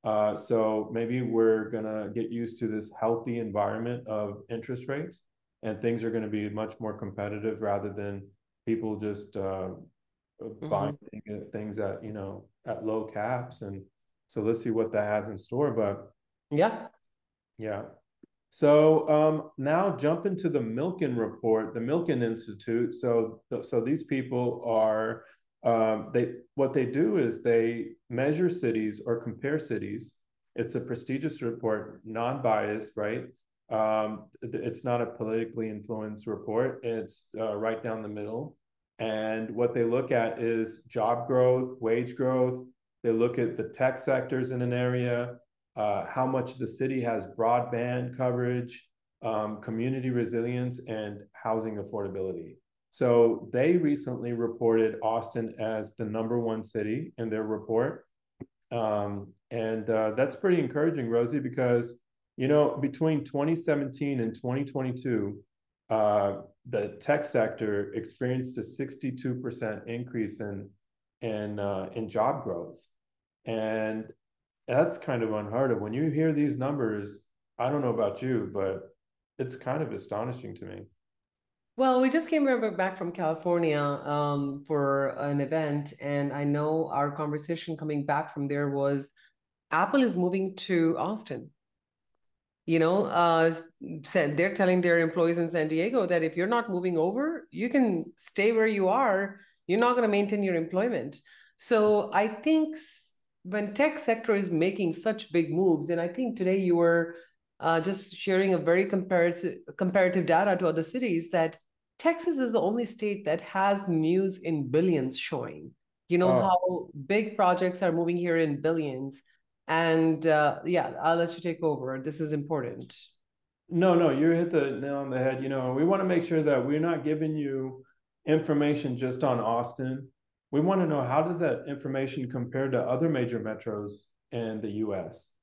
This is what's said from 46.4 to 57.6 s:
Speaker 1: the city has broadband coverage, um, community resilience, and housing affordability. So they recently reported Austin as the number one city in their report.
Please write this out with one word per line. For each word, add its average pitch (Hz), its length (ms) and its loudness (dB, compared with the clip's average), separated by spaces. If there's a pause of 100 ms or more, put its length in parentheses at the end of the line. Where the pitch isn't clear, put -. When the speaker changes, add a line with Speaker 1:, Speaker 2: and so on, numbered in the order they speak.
Speaker 1:
the 117 120 -4
city 131 320 -2
has 110 260 -2 (100)
broadband 123 800 0
coverage, 123 720 -2 (340)
um, 107 400 -4
community 127 500 -4
resilience, 123 760 -2
and 104 320 -6 (140)
housing 110 420 -2
affordability. 95 800 -6 (360)
So 120 600 4
they 147 240 4
recently 139 560 0
reported 113 720 2
Austin 113 560 -2
as 110 380 -4
the 117 80 -4
number 113 340 -2
one 113 240 -2
city 110 540 -4
in 113 120 -4
their 110 140 -2
report. 110 640 -2 (640)